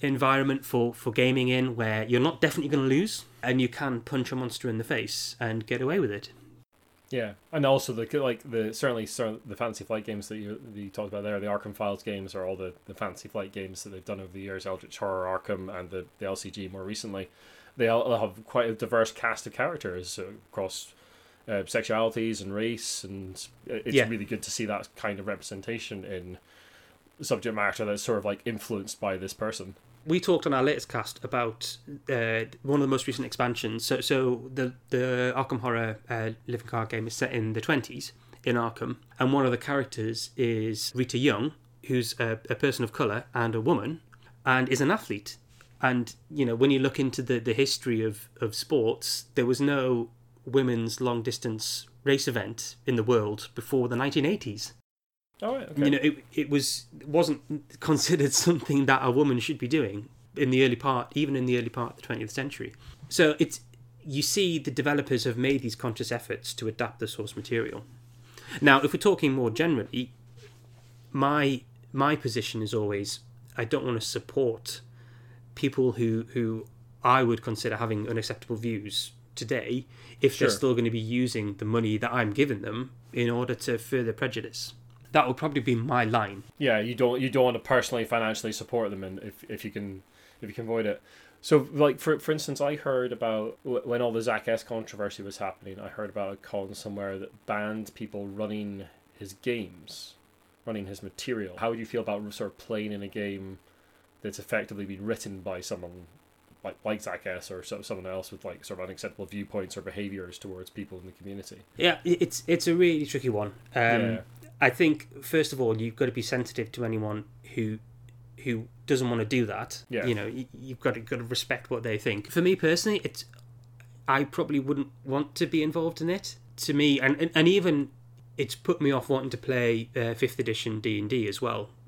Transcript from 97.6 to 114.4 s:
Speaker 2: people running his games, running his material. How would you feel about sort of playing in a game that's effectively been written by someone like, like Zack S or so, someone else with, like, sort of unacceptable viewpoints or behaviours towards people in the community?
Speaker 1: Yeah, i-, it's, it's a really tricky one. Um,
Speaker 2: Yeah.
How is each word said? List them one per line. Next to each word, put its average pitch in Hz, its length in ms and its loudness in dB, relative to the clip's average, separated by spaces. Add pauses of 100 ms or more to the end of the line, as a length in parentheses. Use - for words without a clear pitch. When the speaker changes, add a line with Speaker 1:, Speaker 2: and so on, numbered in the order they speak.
Speaker 2:
people 104 320 -8
running 101 580 -6 (320)
his 98 180 -14
games, 92 800 -6 (500)
running 107 220 -6
his 98 160 -12
material. 98 560 -6
How 113 120 0
would 120 80 -2
you 110 80 -8
feel 117 140 -2
about 104 320 -4
sort 101 180 -6
of - 80 -18
playing 107 340 -4
in 101 100 -8
a 101 60 -8
game 98 500 -8 (640)
that's 101 160 -8
effectively 104 480 -4
been 98 180 -10
written 104 360 -6
by 90 200 -8
someone 90 460 -10 (580)
like, 95 180 -10
like 107 200 -2
Zack 90 240 -8
S 90 240 -8
or 92 120 -10
so, 101 200 -10
someone 92 240 -8
else 92 260 -8
with, 95 100 -16
like, 92 220 -12
sort 92 160 -10
of 92 60 -6
unacceptable 95 400 -10
viewpoints 101 500 -6
or 98 60 -8
behaviours 95 560 -8
towards 92 320 -12
people 92 280 -10
in 87 60 -16
the 92 80 -16
community? 98 460 -14 (180)
Speaker 1:
Yeah, 170 300 4
i-, 175 140 4
it's, - 260 0
it's 170 200 2
a 170 80 4
really 165 320 4
tricky 127 220 -2
one. 104 240 0 (240)
Um, 117 240 6
Speaker 2:
Yeah. 113 200 0 (400)